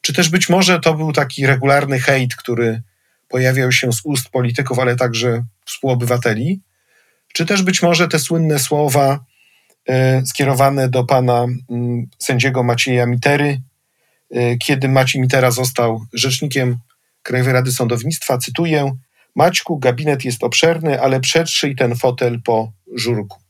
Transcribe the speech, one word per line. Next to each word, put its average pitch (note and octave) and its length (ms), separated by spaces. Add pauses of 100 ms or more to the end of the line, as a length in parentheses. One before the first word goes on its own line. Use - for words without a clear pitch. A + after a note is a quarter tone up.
Czy - 120
też E3 160
być F#3 200
może F3+ 320
to D#3+ 140
był D#3 180
taki C#3 340
regularny C#3 520
hejt, B2+ 380
który A#2 460 (460)
pojawiał B2+ 440
się B2 200
z A#2 120
ust C#3+ 240
polityków, B2 500
ale B2 180
także A#2+ 480 (200)
współobywateli? B2 1000 (720)
Czy E3 120
też G3 160
być F#3 200
może E3+ 260
te D#3+ 100
słynne D#3 400
słowa, C#3 680 (640)
e, C3 380
skierowane C#3 600
do B2+ 160
pana, B2 420 (240)
mm, A#2+ 360 (120)
sędziego C3 440
Macieja A#2+ 440
Mitery, C#3+ 560 (680)
e, A#2+ 260
kiedy C3+ 320
Maciej C3 340
Mitera B2+ 280
został A#2+ 640
rzecznikiem C3 640 (460)
Krajowej B2+ 300
Rady B2+ 200
Sądownictwa, B2 680
cytuję: C#3+ 540 (440)
"Maćku, E3+ 420
gabinet C3 460
jest B2 200
obszerny, D#3+ 580
ale C3+ 180
przetrzyj C#3+ 560
ten A#2+ 200
fotel A#2+ 460
po A2 300 (240)
żurku". A#2 420 (120)